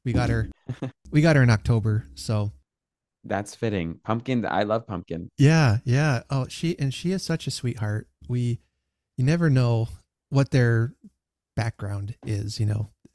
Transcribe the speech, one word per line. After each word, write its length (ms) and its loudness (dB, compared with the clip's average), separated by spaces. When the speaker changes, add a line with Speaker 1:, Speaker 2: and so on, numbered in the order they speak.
Speaker 1:
We 80 0
got 160 2
her, 180 0
Speaker 2:
<laughs> 300 -10
Speaker 1:
we 100 4
got 160 6
her 60 6
in 80 6
October. 640 2
So 380 -4
Speaker 2:
That's 300 -6
fitting. 500 -2
Pumpkin. 420 -2
I 180 0
love 220 -2
Pumpkin. 520 -10
Speaker 1:
Yeah, 460 6
yeah. 440 0
Oh, 200 -4
she, 300 -6
and 140 -2
she 200 -4
is 100 -4
such 240 -6
a 40 -6
sweetheart. 580 -6
We, 320 -2
you 80 0
never 240 2
know 400 2
what 200 2
their 440 2
background 600 -6
is, 340 -4
you 60 0
know, 240 -2